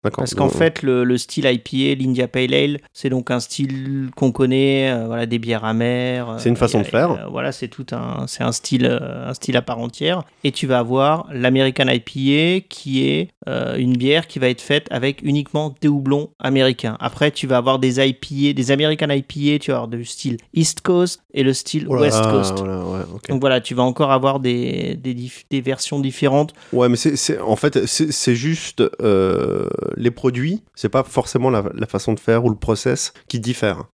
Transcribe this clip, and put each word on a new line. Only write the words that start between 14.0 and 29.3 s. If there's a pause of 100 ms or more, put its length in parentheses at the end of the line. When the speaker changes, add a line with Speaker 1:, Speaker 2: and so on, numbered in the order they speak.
Speaker 2:
qui
va
être
faite
avec
uniquement
des
houblons
américains.
Après,
tu
vas
avoir
des
I
P
A,
des
American
I
P
A,
tu
vas
avoir
du
style (180)
East
Coast (140)
et
le
style
Speaker 1:
Oh
là
Speaker 2:
West
Speaker 1:
là,
Speaker 2:
Coast.
Speaker 1:
oh
là,
ouais, (140)
ok.
Speaker 2:
Donc
voilà,
tu
vas
encore
avoir
des,
des
dif-,
des
versions
différentes. (180)
Speaker 1:
Ouais,
mais
c'est,
c'est,
en
fait,
c'est,
c'est
juste, (220)
euh, (300)